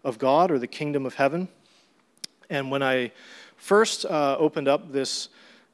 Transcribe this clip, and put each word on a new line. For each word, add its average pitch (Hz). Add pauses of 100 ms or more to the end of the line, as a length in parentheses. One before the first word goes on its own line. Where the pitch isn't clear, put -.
of 123
God 151
or 139
the 120
kingdom 143
of 123
heaven. 160 (1000)
And 139
when 139
I 131 (440)
first, -
uh, 147
opened 156
up 147
this - (460)